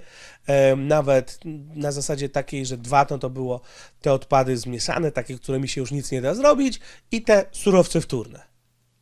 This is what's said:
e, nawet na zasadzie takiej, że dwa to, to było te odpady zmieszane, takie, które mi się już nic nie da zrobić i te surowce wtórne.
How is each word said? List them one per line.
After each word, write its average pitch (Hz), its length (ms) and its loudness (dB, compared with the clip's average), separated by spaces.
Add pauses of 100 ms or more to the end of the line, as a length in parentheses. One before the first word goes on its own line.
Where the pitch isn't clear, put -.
(460)
e, 135 300 4
nawet 139 640 0 (340)
na 147 180 -6
zasadzie 139 360 -6
takiej, 135 380 -6
że 127 100 -6
dwa 127 280 2
to, 143 140 -4
to 127 120 -6
było 127 300 -6 (400)
te 147 120 2
odpady 131 440 2
zmieszane, 127 560 -4
takie, 127 260 -6
które 135 220 -4
mi 135 80 -4
się 139 120 -6
już 123 100 -6
nic 143 200 -6
nie 131 100 -2
da 135 140 -2
zrobić 269 460 2 (300)
i 226 120 -2
te 202 300 6
surowce 180 480 4
wtórne. - 480 -8 (540)